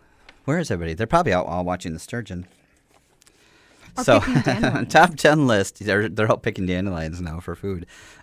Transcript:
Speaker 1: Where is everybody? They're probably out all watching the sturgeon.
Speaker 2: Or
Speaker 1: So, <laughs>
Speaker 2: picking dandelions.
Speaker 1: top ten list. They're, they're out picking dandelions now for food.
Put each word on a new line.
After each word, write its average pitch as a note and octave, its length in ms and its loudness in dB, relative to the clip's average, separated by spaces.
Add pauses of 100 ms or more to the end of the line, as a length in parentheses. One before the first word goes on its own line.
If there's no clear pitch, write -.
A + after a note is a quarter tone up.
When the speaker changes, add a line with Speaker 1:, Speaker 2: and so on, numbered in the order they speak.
(440)
Speaker 1:
Where D3+ 140 -2
is D#3+ 120 -4
everybody? E2 240 -6
They're A2 120 -6
probably E3+ 260 2
out F2+ 140 0
all F2+ 180 -4
watching F2+ 300 -6
the D#2+ 40 -10
sturgeon. F#2 480 -12 (1500)
Speaker 2:
Or D#3 80 -4
Speaker 1:
So, A2+ 160 6
<laughs> - 0 -
Speaker 2:
picking - 220 2
dandelions. B2 500 0
Speaker 1:
top E3 240 6
ten D3+ 300 4
list. G#2 320 2
They're, G#2 300 0
they're A2 220 0
out A2+ 120 0
picking G2+ 240 -4
dandelions F2+ 540 -4
now E2 200 -10
for E2+ 140 -10
food. F#2 320 -8 (360)